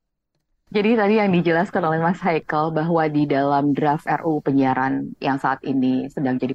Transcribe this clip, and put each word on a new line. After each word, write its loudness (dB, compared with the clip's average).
Jadi 2
tadi 4
yang 2
dijelaskan 2
oleh 0
Mas 0
Haikal -2
bahwa 0
di 0
dalam 2
draft 0
R -2
U 0
U -6
penyiaran 0
yang -2
saat -4
ini -2
sedang -2
jadi -4